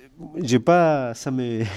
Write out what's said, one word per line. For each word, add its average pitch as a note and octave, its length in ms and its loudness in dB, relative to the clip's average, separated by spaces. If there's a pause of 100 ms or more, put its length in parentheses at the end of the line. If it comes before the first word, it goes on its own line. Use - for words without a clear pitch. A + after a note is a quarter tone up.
(360)
j'ai B2+ 240 0
pas, D3+ 540 2
ça - 160 -8
me, A#2+ 320 -2 (140)